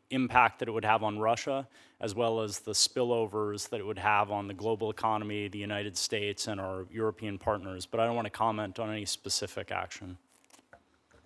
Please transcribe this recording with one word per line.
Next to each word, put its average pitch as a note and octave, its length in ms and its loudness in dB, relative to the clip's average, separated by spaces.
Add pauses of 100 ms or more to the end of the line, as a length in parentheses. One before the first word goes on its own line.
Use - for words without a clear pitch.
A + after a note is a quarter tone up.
(100)
impact B2 500 6
that A#2 80 -4
it - 20 -2
would G#2+ 140 -2
have G#2+ 180 6
on G#2 160 0
Russia, A#2+ 480 0 (340)
as G#2 140 -4
well A2+ 260 2
as G#2 200 -4
the G#2+ 120 -6
spillovers G#2+ 960 2
that A2+ 120 -4
it G2 60 -8
would G#2 120 -6
have G#2 320 4
on G2+ 160 -2
the G2+ 80 -8
global G#2+ 360 0
economy, G#2+ 580 0
the G#2 100 -8
United G2+ 380 -4
States, G#2 500 -2
and G2+ 140 -4
our F#2 300 -6
European G#2+ 480 -2
partners. F#2+ 480 -2
But A2+ 140 0
I A2+ 60 6
don't A#2 80 2
want A2+ 120 0
to G#2 40 -6
comment G#2+ 480 0
on A2 120 -2
any G#2+ 140 -6
specific - 680 -4
action. F#2 460 -6 (1080)